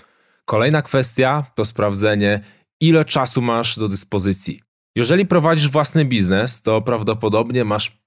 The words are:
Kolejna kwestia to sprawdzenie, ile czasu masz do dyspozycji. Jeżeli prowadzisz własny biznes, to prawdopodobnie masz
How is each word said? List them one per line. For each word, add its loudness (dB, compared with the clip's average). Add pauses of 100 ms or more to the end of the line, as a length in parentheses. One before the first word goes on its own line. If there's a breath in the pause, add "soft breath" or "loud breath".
(460 soft breath)
Kolejna 0
kwestia 0 (100)
to -2
sprawdzenie, 0 (420 loud breath)
ile 4
czasu -2
masz -2
do -2
dyspozycji. -4 (340)
Jeżeli 2
prowadzisz 2
własny 0
biznes, 0
to 0
prawdopodobnie -2
masz -4